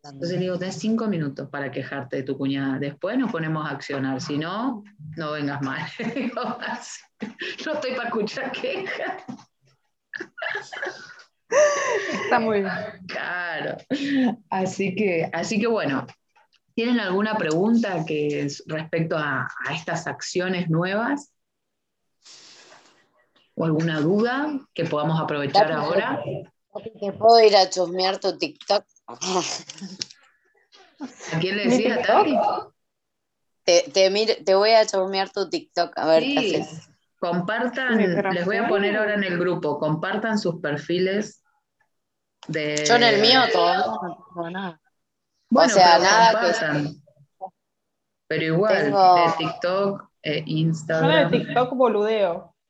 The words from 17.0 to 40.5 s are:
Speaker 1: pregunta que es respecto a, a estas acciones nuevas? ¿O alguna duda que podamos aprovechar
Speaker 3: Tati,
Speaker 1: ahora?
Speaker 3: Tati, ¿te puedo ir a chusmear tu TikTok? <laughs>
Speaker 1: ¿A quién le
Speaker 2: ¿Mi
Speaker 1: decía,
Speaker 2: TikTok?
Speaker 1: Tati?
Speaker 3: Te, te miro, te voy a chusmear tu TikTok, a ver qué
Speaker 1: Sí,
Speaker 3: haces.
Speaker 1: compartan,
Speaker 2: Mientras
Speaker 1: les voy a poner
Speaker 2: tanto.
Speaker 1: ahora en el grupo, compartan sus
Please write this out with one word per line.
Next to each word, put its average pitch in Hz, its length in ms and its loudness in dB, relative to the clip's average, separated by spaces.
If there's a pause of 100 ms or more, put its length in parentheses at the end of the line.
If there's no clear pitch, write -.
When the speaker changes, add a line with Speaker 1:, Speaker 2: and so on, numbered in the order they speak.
Speaker 1:
pregunta 185 680 0
que 147 360 -2
es 143 260 -8
respecto 160 500 -4
a, 143 300 -4 (200)
a 143 60 -6
estas 165 340 -6
acciones 180 640 -4
nuevas? 202 640 -2 (2250)
¿O 165 100 -4
alguna 156 360 0
duda 247 580 0 (140)
que 165 120 -4
podamos 156 340 0
aprovechar 151 500 2
Speaker 3:
Tati, 165 100 -2
Speaker 1:
ahora? 196 400 0 (540)
Speaker 3:
Tati, 208 260 -14
¿te 202 140 -4
puedo 226 300 8
ir 208 120 8
a 190 140 6
chusmear 185 500 -2
tu 175 180 -2
TikTok? 202 460 -2 (240)
<laughs> - 0 - (2250)
Speaker 1:
¿A 165 60 -2
quién 190 180 -2
le 208 80 -2
Speaker 2:
¿Mi 240 60 2
Speaker 1:
decía, 226 260 2
Speaker 2:
TikTok? 214 200 2
Speaker 1:
Tati? 320 200 4 (1300)
Speaker 3:
Te, 175 280 4
te 190 180 4
miro, 208 240 2 (120)
te 190 100 4
voy 208 160 4
a 220 140 8
chusmear 190 460 -2
tu 190 180 -4
TikTok, 170 480 -4
a 135 80 -4
ver 160 180 6
qué 277 180 0
Speaker 1:
Sí, 185 160 0
Speaker 3:
haces. - 320 -8 (300)
Speaker 1:
compartan, 226 800 -2
Speaker 2:
Mientras 190 360 2
Speaker 1:
les 175 120 -2
voy 214 120 0
a 233 100 0
poner 202 260 0
Speaker 2:
tanto. 214 80 0
Speaker 1:
ahora 208 140 0
en 202 80 -2
el 180 160 -2
grupo, 165 400 -2
compartan 196 580 -2
sus 170 240 -4